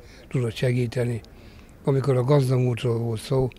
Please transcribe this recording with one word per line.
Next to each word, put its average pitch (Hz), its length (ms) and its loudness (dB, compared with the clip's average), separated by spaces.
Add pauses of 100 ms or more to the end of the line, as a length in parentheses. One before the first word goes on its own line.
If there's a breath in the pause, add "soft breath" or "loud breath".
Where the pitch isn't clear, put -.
(300 loud breath)
tudott 123 260 -2
segíteni. 123 640 0 (640 loud breath)
Amikor 135 340 2
a 123 60 2
gazdamúltról 127 720 2
volt 117 240 -4
szó, 131 260 0 (120)